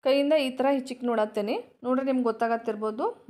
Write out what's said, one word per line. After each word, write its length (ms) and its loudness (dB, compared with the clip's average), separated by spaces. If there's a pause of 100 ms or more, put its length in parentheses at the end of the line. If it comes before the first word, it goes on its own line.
ಕೈಯಿಂದ 300 4
ಈ 180 4
ಥರ 220 -2
ಹಿಚಿಕ್ 320 -4
ನೋಡತ್ತೇನೆ. 600 -2 (200)
ನೋಡ್ರಿ, 220 0
ನಿಮ್ಗೆ 160 0
ಗೊತ್ತಾಗತ್ತಿರ್ಬೋದು 1080 -2